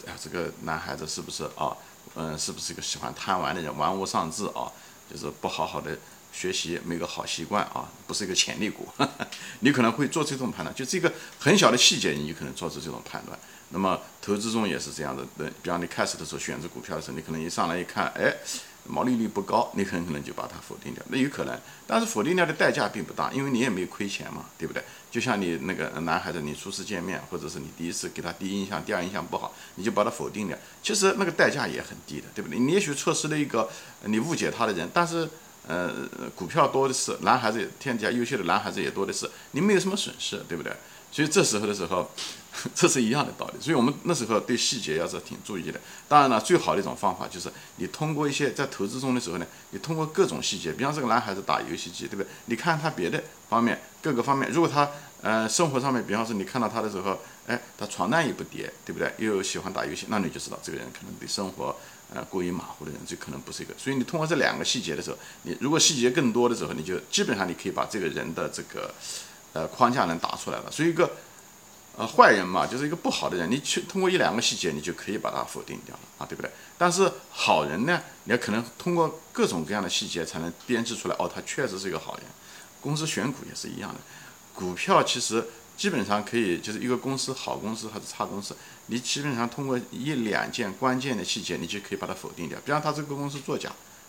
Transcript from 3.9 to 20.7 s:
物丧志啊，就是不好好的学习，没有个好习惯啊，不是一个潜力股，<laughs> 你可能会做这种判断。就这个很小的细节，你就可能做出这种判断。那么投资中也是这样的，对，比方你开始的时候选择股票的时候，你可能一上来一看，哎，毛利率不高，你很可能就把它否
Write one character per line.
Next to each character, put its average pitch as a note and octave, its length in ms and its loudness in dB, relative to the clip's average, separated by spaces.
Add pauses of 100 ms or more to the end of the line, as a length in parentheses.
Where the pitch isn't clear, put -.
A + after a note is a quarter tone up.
物 F#2+ 120 -2
丧 F2 260 0
志 F#2+ 160 -4
啊， - 240 -6 (400)
就 D2+ 60 -12
是 D2 120 -6 (120)
不 - 60 0
好 D#2+ 200 -2
好 D2 140 -6
的 D2 160 -6 (340)
学 F#2 220 -2
习， E2 320 -2
没 E2+ 100 -2
有 E2+ 60 -4
个 F2 60 -2
好 - 180 -6
习 - 180 -4
惯 F#2+ 220 2
啊， - 240 -6 (180)
不 - 60 -6
是 - 100 -2
一 F#2+ 40 -4
个 F#2 60 -2
潜 - 280 2
力 G#2+ 80 2
股， - 180 -8 (360)
<laughs> - 360 -10
你 - 140 6
可 B2+ 80 4
能 A2+ 100 6
会 C3+ 160 2
做 D#3+ 160 2
这 D3 140 -2
种 B2+ 120 -2
判 - 140 -6
断。 - 100 -6
就 C3+ 120 -6
这 F#3 140 0
个 E3+ 120 4 (260)
很 F3 200 8
小 C#3+ 120 10
的 A#2+ 80 8
细 - 220 8
节， F#2+ 120 4
你 D2 180 0
就 E2 40 -4
可 D#2+ 120 -8
能 C2+ 80 -6
做 E2+ 160 -4
出 D#2 100 -8
这 D#2 100 -6
种 B1 140 -8
判 - 220 -8
断。 - 120 -10 (320)
那 - 100 -4
么 F#2 200 4 (220)
投 G2+ 160 0
资 A2 140 -2
中 A2+ 140 2
也 D2+ 140 0
是 C#2+ 120 -8
这 D2+ 120 -6
样 C2+ 120 -2
的， C2 100 -6 (120)
对， D#2+ 120 -4 (120)
比 E2 80 -4
方 F2 120 0
你 E2+ 60 -2
开 G#2+ 180 0
始 - 120 -2
的 E2 80 -10
时 - 80 -8
候 C#2 60 -6
选 C#2 220 -6
择 E2 80 -8
股 - 100 -12
票 F#2 160 -6
的 D#2+ 60 -4
时 - 100 -10
候， C2+ 60 -6
你 E2 40 -6
可 D#2+ 120 -8
能 D#2+ 80 -4
一 E2 80 -4
上 F#2 180 0
来 E2+ 100 0
一 F2+ 60 -2
看， E2+ 320 -2
哎， A2+ 180 2 (520)
毛 - 180 0
利 B2+ 120 4
率 A2+ 120 2
不 G2+ 140 -2
高， G2+ 340 2
你 G2 80 2
很 F#2 220 -2
可 E2+ 60 -4
能 D2 120 -4
就 C#2+ 100 -8
把 - 140 -6
它 E2+ 120 -12
否 - 240 -14